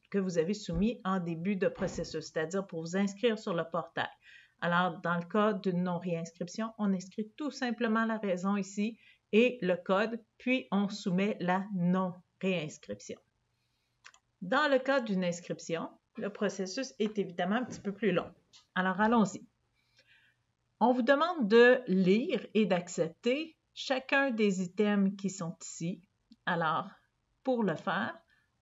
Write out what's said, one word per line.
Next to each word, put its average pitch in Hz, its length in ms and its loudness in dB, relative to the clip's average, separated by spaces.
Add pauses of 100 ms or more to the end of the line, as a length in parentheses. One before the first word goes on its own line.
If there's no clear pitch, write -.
(100)
que 196 80 -2
vous 185 200 0
avez 165 160 0
soumis 196 500 -2
en 190 160 0
début 170 340 -2
de 185 140 0
processus, 165 560 -4
c'est-à-dire 175 420 -4
pour 165 140 -8
vous 165 160 -6
inscrire 202 420 0
sur - 160 -6
le 170 100 -2
portail. 165 440 -6 (520)
Alors, 175 380 0
dans 170 160 -2
le 170 100 -2
cas 214 280 2
d'une 180 320 0
non-réinscription, 175 960 -6
on 202 140 2
inscrit 190 440 -6
tout 294 160 -6
simplement 226 520 0
la 220 140 -2
raison 196 380 0
ici 208 420 -4 (320)
et 233 320 4
le 180 140 2
code, 208 440 0 (180)
puis 254 340 0
on 196 160 0
soumet 202 500 -2
la 185 260 0 (100)
non-réinscription. 180 1500 -4 (1200)
Dans 269 260 0
le 262 120 4
cas 269 200 2
d'une 196 240 -2
inscription, 170 640 -4 (280)
le 214 140 -6
processus 196 680 -4
est 214 200 -2
évidemment 180 380 -2
un 254 80 -2
petit - 160 -12
peu 202 120 -6
plus 202 180 0
long. - 220 -2 (420)
Alors, 185 260 0
allons-y. 220 460 2 (1300)
On 240 120 6
vous 247 100 2
demande 285 440 2
de 240 400 8
lire 190 580 2 (100)
et 208 120 4
d'accepter 240 920 -2 (160)
chacun 277 600 0
des 208 300 2
items 202 540 2
qui 196 140 -4
sont 170 320 -8
ici. - 400 -8 (440)
Alors, 170 440 -2 (520)
pour 247 200 0
le 180 120 2
faire, 196 400 -4 (480)